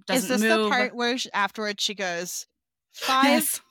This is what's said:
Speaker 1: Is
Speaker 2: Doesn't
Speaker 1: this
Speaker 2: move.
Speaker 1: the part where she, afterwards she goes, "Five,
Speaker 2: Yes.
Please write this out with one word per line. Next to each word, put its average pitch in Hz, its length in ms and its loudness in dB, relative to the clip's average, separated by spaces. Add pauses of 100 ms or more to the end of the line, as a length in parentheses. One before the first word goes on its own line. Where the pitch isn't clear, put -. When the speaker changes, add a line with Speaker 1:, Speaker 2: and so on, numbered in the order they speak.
Speaker 1:
Is 226 140 2
Speaker 2:
Doesn't 196 60 -4
Speaker 1:
this 247 140 2
Speaker 2:
move. 220 240 4
Speaker 1:
the 214 40 0
part 247 240 0
where 240 240 -2
she, - 140 -8
afterwards 202 500 -4
she 214 120 -2
goes, 180 520 -6 (460)
"Five, 262 320 0
Speaker 2:
Yes. 294 360 2 (100)